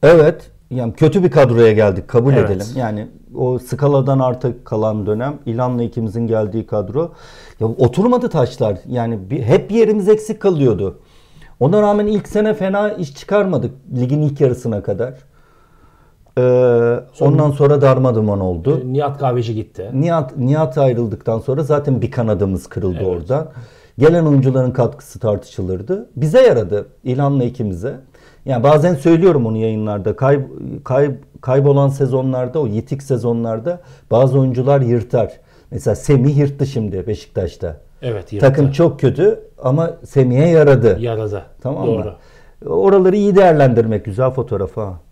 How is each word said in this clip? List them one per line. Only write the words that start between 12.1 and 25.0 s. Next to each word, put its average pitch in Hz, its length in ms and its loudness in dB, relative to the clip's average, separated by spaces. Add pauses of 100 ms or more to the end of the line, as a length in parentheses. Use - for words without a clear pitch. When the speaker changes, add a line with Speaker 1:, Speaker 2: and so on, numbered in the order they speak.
Speaker 1:
sene 214 260 0
fena 202 360 -2
iş 180 240 -8
çıkarmadık. 190 560 -2 (260)
Ligin 127 260 0
ilk 143 180 -2
yarısına 120 420 -2
kadar. 113 320 -6 (1200)
Ee, 127 40 2 (720)
Speaker 2:
Sonra - 180 0
Speaker 1:
ondan 151 200 2
sonra 143 320 2
darmaduman 120 580 2
oldu. 92 440 -2
Speaker 2:
E, 127 80 -8
Nihat 139 260 -4
Kahveci 120 360 -2
gitti. 107 400 -10
Speaker 1:
Nihat, 156 440 -2
Nihat 147 400 -2
ayrıldıktan 117 600 -2
sonra 131 240 -4
zaten 139 400 -2
bir 110 80 -4
kanadımız 101 560 -2
kırıldı 92 320 -6
Speaker 2:
Evet. 98 100 -4
Speaker 1:
oradan. 90 400 -4 (500)
Gelen 165 280 4
oyuncuların 131 440 2
katkısı - 480 -4